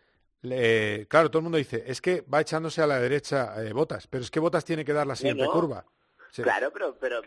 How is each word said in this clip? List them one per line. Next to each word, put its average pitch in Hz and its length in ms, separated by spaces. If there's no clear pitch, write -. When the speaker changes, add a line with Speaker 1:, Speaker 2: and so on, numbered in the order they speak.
Speaker 1:
le, 113 680
claro, 156 220
todo 160 80
el 160 60
mundo 165 140
dice, 120 280
es 131 140
que 180 220
va 139 180
echándose 160 420
a 151 40
la 139 120
derecha, 123 640
eh, 110 100
Bottas, 131 360
pero 127 160
es 110 60
que 160 100
Bottas 160 240
tiene 156 200
que 147 100
dar 147 120
la 135 60
Speaker 2:
No, 117 40
Speaker 1:
siguiente 135 280
Speaker 2:
no. - 80
Speaker 1:
curva. 143 320
Sí. 120 100
Speaker 2:
Claro, 117 300
pero, 160 260
pero 120 280